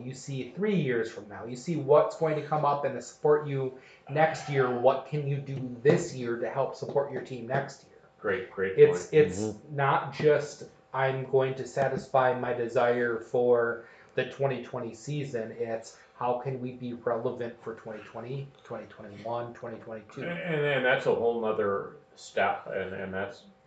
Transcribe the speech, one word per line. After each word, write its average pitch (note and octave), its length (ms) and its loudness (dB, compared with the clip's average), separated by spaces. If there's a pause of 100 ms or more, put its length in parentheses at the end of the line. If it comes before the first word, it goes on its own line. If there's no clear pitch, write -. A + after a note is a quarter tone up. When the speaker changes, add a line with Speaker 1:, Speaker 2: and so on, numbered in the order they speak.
Speaker 1:
You C3 100 -10
see C3 420 -10
three G3+ 200 0
years A#2+ 340 0
from G2+ 200 -14
now. G#2+ 160 -12
You B2 100 -10
see D#3+ 220 -4
what's C3+ 400 6
going D#3 180 0
to D3 60 -2
come C#3+ 240 0
up C#3+ 180 2
and C3 120 -2
to A#2+ 60 -8
support D3 460 2
you C3+ 260 -2 (360)
next D3+ 400 0
year. C3+ 200 4 (100)
What C3 280 4
can D3 200 -4
you C#3 100 -2
do B2 440 -8
this E3 320 4
year A#2+ 240 -4
to A2+ 120 -4
help C3+ 260 -2
support C3 360 -2
your B2+ 100 -6
team A#2 260 -10
next - 360 -4
year? - 80 -20 (280)
Speaker 2:
Great, F#2+ 320 -4
great F#2+ 260 -2
Speaker 1:
It's, - 300 8
Speaker 2:
point. - 60 -6
Speaker 1:
it's G2 260 6
Speaker 3:
Mm-hmm. G#2+ 360 -6
Speaker 1:
not C#3 380 2
just, - 500 2 (300)
"I'm C3 380 0
going C3 240 4
to B2 100 -8
satisfy C3 720 2
my B2 160 -4
desire A#2+ 680 2
for A#2+ 680 2 (300)
the C3 100 0
twenty C3+ 380 -2
twenty A#2 320 -8
season." B2 640 -6
It's, A2+ 380 -6 (200)
"How B2 160 -2 (100)
can C3 160 -6
we B2 120 -8
be B2 220 -10
relevant A#2+ 680 -4
for A2+ 140 -10
twenty G#2+ 280 -12
twenty, B2+ 440 -10 (160)
twenty G#2+ 240 -12
twenty-one, A2+ 680 -8
twenty A2+ 240 -12
twenty-two?" A2 460 -12
Speaker 2:
And, F3 160 -6
and, D#3+ 260 -2
and C3+ 200 2
that's C3+ 200 2
a A#2+ 80 4
whole A#2 260 2
nother G#2+ 580 -2 (180)
step, - 580 -2
and, F#2 200 -4
and F#2+ 200 -8
that's G2 300 -6 (240)